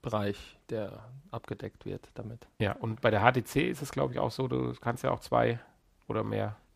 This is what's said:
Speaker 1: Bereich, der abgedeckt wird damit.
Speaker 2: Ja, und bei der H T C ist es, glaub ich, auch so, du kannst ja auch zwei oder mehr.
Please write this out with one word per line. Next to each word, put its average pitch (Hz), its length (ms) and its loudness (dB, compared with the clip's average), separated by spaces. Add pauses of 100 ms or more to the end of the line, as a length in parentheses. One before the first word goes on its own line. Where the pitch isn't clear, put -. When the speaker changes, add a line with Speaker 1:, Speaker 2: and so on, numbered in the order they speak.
Speaker 1:
Bereich, 104 560 -2 (120)
der 107 340 -6 (260)
abgedeckt - 540 -10
wird 95 300 -8
damit. 110 320 -12 (140)
Speaker 2:
Ja, 101 120 4
und 110 280 -4
bei 113 100 6
der 104 120 4
H 123 100 8
T 127 120 0
C - 240 0
ist 139 140 -4
es, 139 80 -8
glaub 139 220 0
ich, 123 60 -4
auch 120 120 2
so, 131 180 -4
du 127 320 0
kannst 120 220 -2
ja 131 80 2
auch 120 100 0
zwei 117 380 4 (500)
oder 110 160 0
mehr. 107 320 -2 (200)